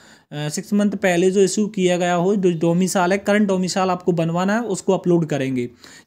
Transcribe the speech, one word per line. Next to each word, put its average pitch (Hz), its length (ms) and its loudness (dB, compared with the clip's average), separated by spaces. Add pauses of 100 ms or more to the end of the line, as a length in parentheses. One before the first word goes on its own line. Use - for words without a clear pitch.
(320)
अ, 151 180 -6
सिक्स 185 240 -6
मंथ 208 240 2
पहले 185 340 2
जो 202 100 2
इशू 190 280 2
किया 180 280 0
गया 180 160 0
हो, 180 220 2
जो 185 240 2
डोमिसाइल 175 520 0
है, 202 60 0
करंट 202 300 0
डोमिसाइल 185 420 0
आपको 180 220 0
बनवाना 170 420 0
है, 233 140 0
उसको 190 260 -2
अपलोड 170 320 2
करेंगे। 131 440 -2 (380)